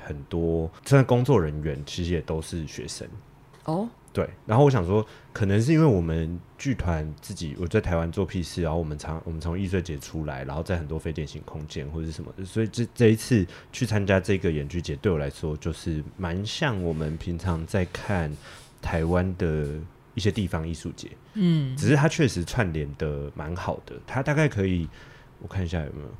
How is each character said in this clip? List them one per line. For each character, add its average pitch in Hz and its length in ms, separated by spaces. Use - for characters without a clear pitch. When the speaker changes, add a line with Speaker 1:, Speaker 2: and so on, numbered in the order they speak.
Speaker 1:
很 76 100
多 82 440
现 139 100
在 135 80
工 123 220
作 120 160
人 76 220
员 73 200
其 87 220
实 87 80
也 80 80
都 80 180
是 80 280
学 - 200
生。 - 200
Speaker 2:
哦。 190 240
Speaker 1:
对， 90 160
然 107 120
后 143 80
我 139 40
想 110 160
说， 104 200
可 - 140
能 101 160
是 131 100
因 156 80
为 165 60
我 101 160
们 80 360
剧 135 180
团 78 340
自 104 120
己， 82 240
我 90 80
在 107 140
台 87 160
湾 82 160
做 95 140
屁 87 180
事， 87 180
然 80 80
后 80 80
我 85 60
们 76 140
常-， 80 260
我 85 80
们 80 80
从 82 180
艺 98 100
术 92 120
节 80 180
出 78 280
来， 67 180
然 67 100
后 78 80
在 87 160
很 80 80
多 78 140
非 80 140
典 76 120
型 78 180
空 76 220
间 73 220
或 80 140
者 80 60
是 80 40
什 76 100
么 73 140
的， 95 80
所 110 180
以 110 60
这， 117 260
这 117 140
一 110 80
次 107 320
去 - 140
参 101 200
加 95 140
这 95 180
个 87 140
演 73 160
剧 82 140
节， 73 160
对 104 120
我 82 80
来 71 120
说 76 280
就 85 140
是 78 320
蛮 92 280
像 107 380
我 85 80
们 78 240
平 85 240
常 82 260
在 92 280
看 85 360
台 80 240
湾 90 320
的 78 280
一 110 60
些 98 100
地 95 160
方 82 220
艺 85 60
术 - 180
节。 - 160
Speaker 3:
嗯。 160 420
Speaker 1:
只 151 100
是 147 80
它 151 140
确 151 180
实 87 160
串 92 300
联 71 240
的 71 360
蛮 78 220
好 - 300
的， - 100
它 127 160
大 147 120
概 156 120
可 104 220
以， 87 220
我 - 60
看 95 160
一 85 60
下 90 80
有 76 80
没 71 160
有。 71 60